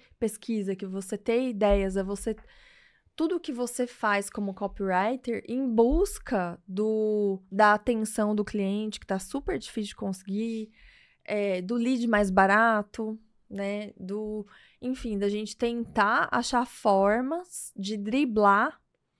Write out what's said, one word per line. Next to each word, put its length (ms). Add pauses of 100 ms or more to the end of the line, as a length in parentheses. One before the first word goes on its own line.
(180)
pesquisa, 600
que 80
você 320
ter 320
ideias, 480
é 60
você, 340 (800)
tudo 200
que 140
você 340
faz 440
como 240
copywriter 920
em 220
busca 960
do, 840
da 220
atenção 600
do 120
cliente, 520
que 80
tá 140
super 400
difícil 300
de 80
conseguir, 760 (540)
é, 360
do 140
lead 320
mais 220
barato, 880 (300)
né, 500
do, 480 (340)
enfim, 380
da 80
gente 300
tentar 760
achar 340
formas 1120
de 220
driblar 840 (380)